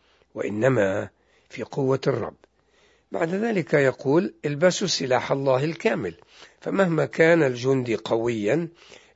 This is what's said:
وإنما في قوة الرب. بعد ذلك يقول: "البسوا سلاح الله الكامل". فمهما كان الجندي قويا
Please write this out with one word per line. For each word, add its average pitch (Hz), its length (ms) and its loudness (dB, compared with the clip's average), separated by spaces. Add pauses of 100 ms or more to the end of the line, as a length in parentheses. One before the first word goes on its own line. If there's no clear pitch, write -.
(340)
وإنما 107 720 0 (400)
في - 140 -12
قوة 135 440 -2
الرب. 110 280 -2 (800)
بعد 170 220 -2
ذلك 202 400 -2
يقول: 143 600 2 (100)
"البسوا 165 420 0
سلاح 127 460 -2
الله 135 320 0
الكامل". 156 500 -2 (460)
فمهما 165 460 0
كان 165 360 4
الجندي 123 540 0
قويا 117 720 0 (480)